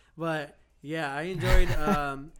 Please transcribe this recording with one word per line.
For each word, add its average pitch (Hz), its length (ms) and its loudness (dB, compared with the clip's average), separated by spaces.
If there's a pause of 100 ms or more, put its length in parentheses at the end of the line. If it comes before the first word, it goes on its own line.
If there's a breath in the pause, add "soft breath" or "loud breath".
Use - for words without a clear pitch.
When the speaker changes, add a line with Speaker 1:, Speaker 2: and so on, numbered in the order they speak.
(180 soft breath)
Speaker 1:
but 156 400 -6 (240)
yeah, 147 320 -8
I 147 100 -6
enjoyed, 175 480 4
Speaker 2:
<laughs> - 40 0
Speaker 1:
um, 147 640 -2